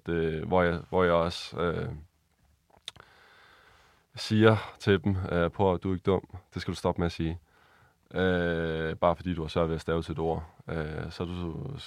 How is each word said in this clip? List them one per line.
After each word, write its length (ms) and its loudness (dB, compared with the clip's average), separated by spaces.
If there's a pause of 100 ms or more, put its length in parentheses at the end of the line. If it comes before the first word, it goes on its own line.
det, 380 -2
hvor 200 2
jeg, 160 2 (100)
hvor 140 2
jeg 100 4
også, 440 -2
øh, 300 -2 (2250)
siger 640 4
til 240 4
dem, 120 2 (160)
øh, 180 2
"Prøv 240 2
at, 100 -4
du 60 -2
er 40 0
ikke 180 -6
dum. 120 2 (300)
Det 80 -8
skal 100 -6
du 60 -8
stoppe 240 -2
med 40 2
at 60 0
sige. 280 -4 (720)
Øh, 840 0
bare 200 2
fordi 180 -6
du 80 -4
har 60 -4
svært 200 0
ved 80 -2
at 60 -6
stave 200 -2
til 100 -10
et 80 -6
ord, 240 -2 (240)
øh, 440 -8
så 120 -8
er 40 -4
du, 280 -8 (320)